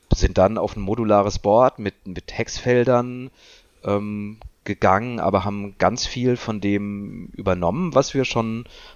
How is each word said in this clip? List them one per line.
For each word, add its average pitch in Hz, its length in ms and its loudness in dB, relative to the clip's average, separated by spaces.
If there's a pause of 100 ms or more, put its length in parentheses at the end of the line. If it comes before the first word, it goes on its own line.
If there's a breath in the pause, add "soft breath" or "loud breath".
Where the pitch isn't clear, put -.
(140)
sind - 240 2
dann 101 200 6
auf 98 180 -2
ein 104 60 -8
modulares 104 560 2
Board 117 400 4
mit, 101 280 -8
mit 90 300 -14
Hexfeldern, 123 920 0 (540 soft breath)
ähm, 104 540 -4 (260)
gegangen, 104 540 0
aber 95 260 0
haben 101 340 -6
ganz 101 280 0
viel 123 300 0
von 107 240 -6
dem 101 760 -4
übernommen, 98 600 -2
was - 180 2
wir 131 100 0
schon, 113 400 -4 (320 loud breath)